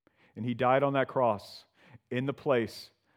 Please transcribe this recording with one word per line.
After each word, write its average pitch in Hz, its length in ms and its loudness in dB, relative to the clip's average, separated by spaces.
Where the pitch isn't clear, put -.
And 110 80 -10
he 120 120 -4
died 127 260 4
on 139 120 2
that 131 160 0
cross 117 560 -2
in 127 160 -4
the 139 80 -4
place 123 560 -2